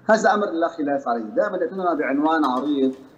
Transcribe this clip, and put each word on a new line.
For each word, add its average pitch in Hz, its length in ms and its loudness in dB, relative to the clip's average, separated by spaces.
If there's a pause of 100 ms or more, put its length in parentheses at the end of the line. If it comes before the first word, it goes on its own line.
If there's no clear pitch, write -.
هذا 208 280 4
أمر 208 180 0
لا 165 160 0
خلاف 143 400 -2
عليه. 117 160 -2
دائمًا 185 340 -2
يأتوننا 180 360 -2
بعنوان 147 520 0
عريض 131 500 0 (220)